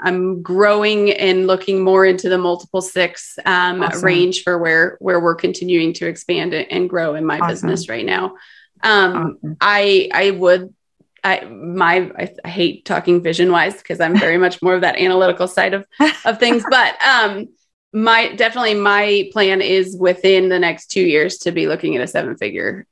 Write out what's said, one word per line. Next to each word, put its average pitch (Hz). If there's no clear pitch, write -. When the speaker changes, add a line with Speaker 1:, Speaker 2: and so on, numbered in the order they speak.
Speaker 1:
I'm 185
growing 208
and 185
looking 185
more 190
into 185
the 185
multiple 180
six, -
um, 180
Speaker 2:
Awesome. 180
Speaker 1:
range 180
for 180
where, 165
where 180
we're 170
continuing 175
to 170
expand 170
and, 151
and 180
grow 165
in 160
my 156
Speaker 2:
Awesome. 170
Speaker 1:
business -
right 113
now. 381
Um, 185
Speaker 2:
Awesome. 156
Speaker 1:
I, 202
I 196
would, 185
I, 190
my, 175
I, -
I 170
hate 175
talking 175
vision 175
wise 175
'cause 165
I'm 170
very 170
much 180
more 185
of 180
that 175
analytical 185
side 190
of, 196
Speaker 2:
<laughs> -
Speaker 1:
of 214
things, 240
but, -
um, 220
my, 226
definitely 226
my 202
plan 190
is 185
within 185
the 185
next 165
two 190
years 151
to 170
be 160
looking 156
at 123
a 127
seven 151
figure -